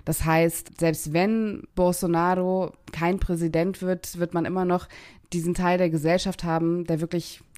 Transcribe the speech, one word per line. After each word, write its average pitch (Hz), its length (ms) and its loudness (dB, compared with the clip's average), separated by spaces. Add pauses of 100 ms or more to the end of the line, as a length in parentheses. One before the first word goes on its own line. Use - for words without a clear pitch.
Das - 200 -2
heißt, 165 540 0
selbst 156 340 0
wenn 208 520 0 (100)
Bolsonaro 180 960 2 (220)
kein 170 260 0
Präsident 170 640 0
wird, 180 380 -4
wird 170 120 -2
man 170 120 0
immer 185 200 -2
noch 180 220 0 (460)
diesen 175 220 -2
Teil 180 240 2
der 180 120 2
Gesellschaft 165 520 0
haben, 165 440 0
der 160 140 0
wirklich 165 400 -6 (180)